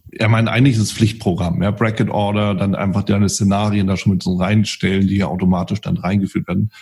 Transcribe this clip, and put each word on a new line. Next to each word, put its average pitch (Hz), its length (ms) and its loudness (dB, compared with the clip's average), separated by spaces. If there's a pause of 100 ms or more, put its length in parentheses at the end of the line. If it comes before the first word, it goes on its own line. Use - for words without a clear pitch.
(140)
ja, 110 140 0
ich 110 40 4
meine, 113 180 2
eigentlich 123 280 4
ist 110 40 4
es 98 120 0
Pflichtprogramm, 87 680 0
ja, 101 100 2
Bracket 110 380 -2
Order, 104 460 0
dann 98 180 -2
einfach 98 300 -2
deine 101 240 2
Szenarien 101 580 0
da 95 120 0
schon 98 160 2
mit 87 100 -2
so 92 140 -2
reinstellen, 98 720 0
die 98 100 0
ja 98 100 0
automatisch 90 540 0
dann 90 160 -4
reingeführt 95 500 -2
werden. 101 240 -2 (100)